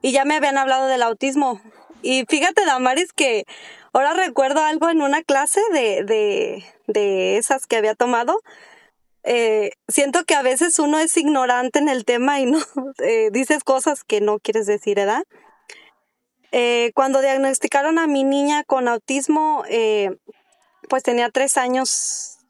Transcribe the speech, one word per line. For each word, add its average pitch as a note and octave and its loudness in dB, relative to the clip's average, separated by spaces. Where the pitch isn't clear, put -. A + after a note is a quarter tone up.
Y B3+ -2
ya C4+ 2
me D4+ 0
habían C#4 0
hablado C4+ 0
del B3+ 0
autismo. C4 -2
Y B3+ -2
fíjate, F4+ 2
Damaris, C4 0
que A#3+ 0
ahora C#4+ 2
recuerdo C#4+ 0
algo D#4 0
en D#4+ 2
una C#4+ 0
clase C#4+ 0
de, G#3+ 0
de, G3+ -2
de G3 0
esas C4 -2
que A#3 0
había G#3+ 0
tomado. B3 0
Eh, A3 0
siento C#4+ 0
que E4 0
a C#4 0
veces C4+ 0
uno D4+ 2
es D#4+ 0
ignorante C4 0
en D4 2
el B3+ -2
tema B3+ 0
y C4 0
no, D4 2
<laughs> C4+ -10
eh, A3 2
dices C4+ 0
cosas A#3 -2
que G#3 -2
no G#3 0
quieres G#3+ -4
decir, G#3 -2
¿verdad? G#3 -2
Eh, A#3+ 0
cuando C4+ 2
diagnosticaron C#4 0
a E4 0
mi C#4 0
niña C#4+ 0
con C4 0
autismo, C#4+ -2
eh, G#3+ 0
pues C4 0
tenía A#3+ 0
tres C4+ 0
años - -4